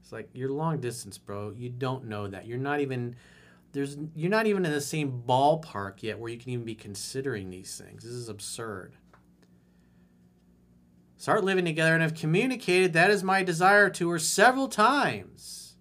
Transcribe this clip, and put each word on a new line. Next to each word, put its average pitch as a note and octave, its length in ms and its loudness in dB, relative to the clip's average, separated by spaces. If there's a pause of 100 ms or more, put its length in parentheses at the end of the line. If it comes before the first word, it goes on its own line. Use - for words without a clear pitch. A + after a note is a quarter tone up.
It's - 120 -18
like, A2 200 -12
you're B2+ 180 -6
long D3+ 300 -2
distance, A#2+ 380 -8
bro. G#2 320 -8
You B2 180 -10
don't B2 380 -4
know G#2 200 -6
that. F#2+ 200 -12
You're A#2+ 120 -8
not C#3+ 220 -2
even, B2 360 -4 (560)
there's, C#3+ 260 -6 (160)
you're E3 160 -2
not A3 160 2
even G3 180 2
in D#3 80 0
the C#3+ 80 0
same C3+ 460 -4
ballpark C3 760 2
yet G#2 160 -6
where A#2 120 -10
you A#2 80 -10
can B2 120 -12
even A#2+ 140 -4
be A2+ 100 -8
considering G#2+ 760 -8
these F#2 260 -14
things. G#2 260 -18
This A2+ 100 -14
is A#2+ 180 -12
absurd. G#2 680 -12 (2250)
Start F#3 260 2
living F#3+ 220 2
together D#3+ 260 2
and E3 100 4
have D#3+ 120 0
communicated F#3 800 2
that F3 160 6
is G3+ 120 4
my F#3+ 200 2
desire F#3+ 480 6
to F3 180 -2
her E3+ 100 0
several B3+ 500 4
times. G#3+ 1120 0